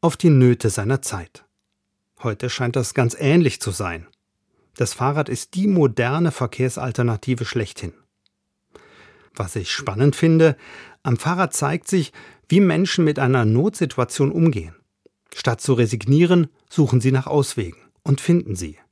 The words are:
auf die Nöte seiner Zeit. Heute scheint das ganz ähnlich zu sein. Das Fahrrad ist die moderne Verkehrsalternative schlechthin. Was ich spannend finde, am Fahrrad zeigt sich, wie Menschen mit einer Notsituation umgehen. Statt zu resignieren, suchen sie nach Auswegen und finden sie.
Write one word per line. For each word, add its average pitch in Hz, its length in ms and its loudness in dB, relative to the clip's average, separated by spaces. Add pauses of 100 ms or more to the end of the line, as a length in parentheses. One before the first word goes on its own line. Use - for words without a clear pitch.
auf 170 160 0
die 175 140 4
Nöte 123 380 6
seiner 107 320 -2
Zeit. - 440 -12 (760)
Heute 117 280 -6
scheint 123 240 -4
das 127 180 -2
ganz 120 260 0
ähnlich 151 420 2
zu 107 100 -4
sein. 85 380 -8 (680)
Das 120 200 -4
Fahrrad 143 340 -2
ist - 260 -10
die 190 140 -2
moderne 147 640 2
Verkehrsalternative 120 1120 -4
schlechthin. 101 500 -8 (1400)
Was 98 220 -8
ich 92 140 -6
spannend 107 460 0
finde, 160 400 4 (480)
am 123 120 0
Fahrrad 175 380 -2
zeigt 151 340 -4
sich, 175 240 -2 (360)
wie 180 120 4
Menschen 175 440 2
mit 147 140 0
einer 127 260 2
Notsituation 135 880 0
umgehen. 120 420 0 (600)
Statt - 260 -2
zu 139 120 -2
resignieren, 139 760 2 (200)
suchen 127 320 2
sie 131 120 0
nach 131 140 -2
Auswegen 123 520 -4 (240)
und - 180 0
finden 170 360 -2
sie. 82 220 -12 (120)